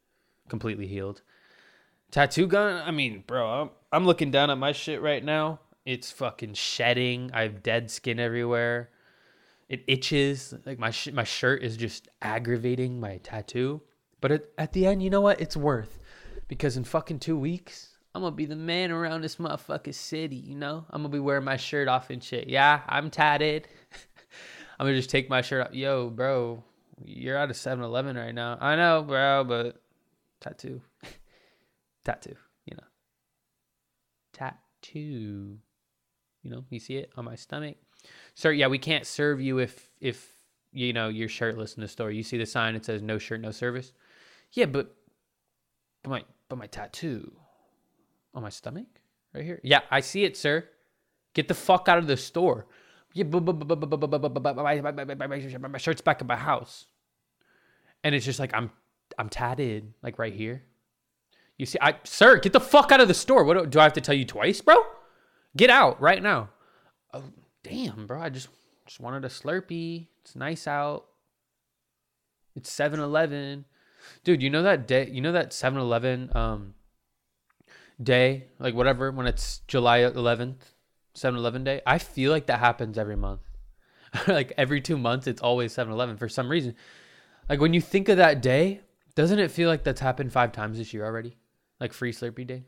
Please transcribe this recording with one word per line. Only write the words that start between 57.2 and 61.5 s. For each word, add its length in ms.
And 120
it's 120
just 120
like, 140
I'm, 180
I'm 120
tatted, 720
like, 160
right 160
here. 300